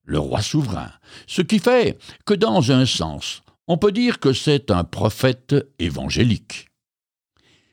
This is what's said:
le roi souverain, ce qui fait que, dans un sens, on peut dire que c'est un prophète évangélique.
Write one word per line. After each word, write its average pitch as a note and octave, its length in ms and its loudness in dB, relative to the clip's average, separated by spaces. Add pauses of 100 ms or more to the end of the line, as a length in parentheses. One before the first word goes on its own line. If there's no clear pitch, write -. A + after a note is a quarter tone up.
le D2 160 -2
roi C#2 220 -2
souverain, G2+ 500 -4 (340)
ce - 160 -4
qui G#3+ 160 0
fait A#3+ 400 2 (280)
que, G#3 100 2
dans F#3 360 2
un C3 140 4
sens, - 560 -6 (260)
on E3+ 100 2
peut G#3 140 2
dire A#3+ 280 0
que C3+ 120 2
c'est C#3+ 380 0
un F2 140 2
prophète B2 720 -2 (240)
évangélique. E2+ 880 -2 (1040)